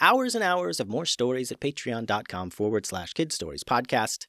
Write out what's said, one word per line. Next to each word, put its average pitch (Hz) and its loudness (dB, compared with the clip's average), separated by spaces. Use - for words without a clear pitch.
hours 240 6
and 226 -2
hours 180 0
of 104 -4
more 135 -2
stories 127 0
at - -14
patreon 123 -4
dot 104 0
com 90 -6
forward 104 0
slash 90 -6
kidstoriespodcast. 120 -2